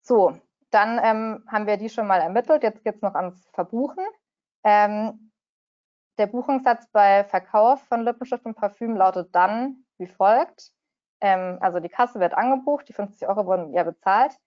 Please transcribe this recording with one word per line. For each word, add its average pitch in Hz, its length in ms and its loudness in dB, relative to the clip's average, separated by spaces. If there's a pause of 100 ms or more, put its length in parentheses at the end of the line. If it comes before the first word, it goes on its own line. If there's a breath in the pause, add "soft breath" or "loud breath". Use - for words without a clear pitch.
So, 202 380 2 (300)
dann, 226 340 2
ähm, 220 440 -2
haben 214 180 -4
wir 208 120 -2
die 220 120 -10
schon 214 180 -6
mal 185 140 2
ermittelt. 233 400 0
Jetzt 220 220 -4
geht's 214 180 -6
noch 190 140 -4
ans 180 380 -8
Verbuchen. 240 520 -6 (580)
Ähm, 208 680 0 (880)
der 208 80 0
Buchungssatz 247 640 -2
bei 202 320 4
Verkauf 214 640 2
von 233 160 -4
Lippenstift 240 420 -6
und 226 100 -12
Parfüm 220 400 -6
lautet 185 380 0
dann 220 500 -2 (140)
wie 180 80 -10
folgt. 220 680 0 (500)
Ähm, 185 380 -2
also 180 200 0
die 170 100 -8
Kasse 240 300 -2
wird 175 160 0
angebucht, 262 520 -2
die - 60 -20
fünfzig - 340 -8
Euro 196 200 -2
wurden 175 260 -4
ja 175 100 0
bezahlt. 196 640 0